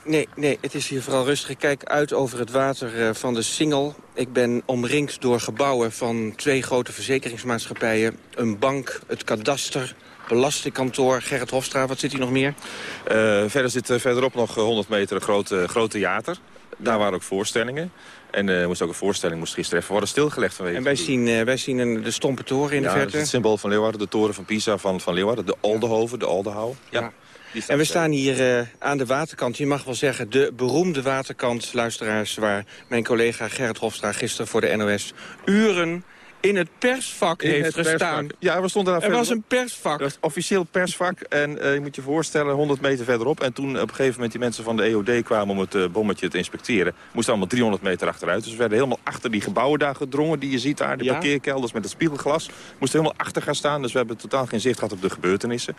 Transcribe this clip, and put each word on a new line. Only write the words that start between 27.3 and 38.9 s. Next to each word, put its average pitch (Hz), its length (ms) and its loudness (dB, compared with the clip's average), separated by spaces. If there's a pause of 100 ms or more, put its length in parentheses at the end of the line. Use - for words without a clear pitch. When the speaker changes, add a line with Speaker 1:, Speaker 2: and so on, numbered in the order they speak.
Speaker 2:
Die 110 100 -6
staat - 100 -6
Speaker 1:
En 143 60 4
we 147 60 4
Speaker 2:
er. 151 60 2
Speaker 1:
staan 165 220 2
hier, 131 480 2
eh, 120 60 -2 (140)
aan 143 180 0
de 131 80 -2
waterkant. 131 520 -2
Je 143 100 -2
mag 139 160 0
wel 131 120 -6
zeggen, 123 340 -2
de 135 260 4
beroemde 135 460 2
waterkant, 131 720 -2
luisteraars... 110 600 -2
waar 104 300 0 (220)
mijn 117 160 0
collega 117 440 2
Gerrit 113 300 -4
Hofstra 107 340 -2
gisteren 113 360 -4
voor 110 140 0
de 90 160 2
N 107 40 -2
O 104 160 2
S - 160 -10 (320)
uren 180 580 2 (360)
in 202 160 2
het 175 120 2 (120)
persvak 247 640 0
Speaker 2:
In 151 60 2
Speaker 1:
heeft 151 160 2
Speaker 2:
het 160 100 0
persvak. 160 240 2
Speaker 1:
gestaan. 151 280 0 (120)
Speaker 2:
Ja, 175 220 2
we 190 80 0
stonden 185 240 2